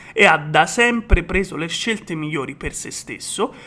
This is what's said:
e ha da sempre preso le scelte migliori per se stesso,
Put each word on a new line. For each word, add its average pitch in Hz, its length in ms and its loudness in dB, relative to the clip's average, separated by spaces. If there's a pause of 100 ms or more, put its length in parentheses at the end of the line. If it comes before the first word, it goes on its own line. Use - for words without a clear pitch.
(120)
e - 140 6
ha 160 140 6
da 151 260 4
sempre 233 560 2
preso 180 360 -4
le 165 100 -6
scelte 202 480 -4
migliori 151 400 -6
per - 180 -10
se - 160 -10
stesso, - 640 -6 (140)